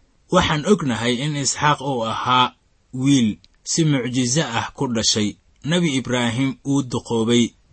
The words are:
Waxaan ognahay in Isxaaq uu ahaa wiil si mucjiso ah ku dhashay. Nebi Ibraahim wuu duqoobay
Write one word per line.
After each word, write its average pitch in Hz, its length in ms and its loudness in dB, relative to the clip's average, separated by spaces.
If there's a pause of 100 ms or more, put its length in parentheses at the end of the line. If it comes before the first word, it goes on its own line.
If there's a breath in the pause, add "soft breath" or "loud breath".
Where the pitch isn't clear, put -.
(320)
Waxaan 165 340 2
ognahay 123 520 2
in 147 180 -4
Isxaaq 143 440 0
uu 131 240 -4
ahaa 123 500 0 (400)
wiil 131 340 4 (360)
si - 200 0
mucjiso 127 640 0
ah 113 280 -4
ku 139 120 -4
dhashay. 110 420 0 (360)
Nebi 170 320 0
Ibraahim 123 540 -2 (140)
wuu 139 180 0
duqoobay 117 600 0 (280)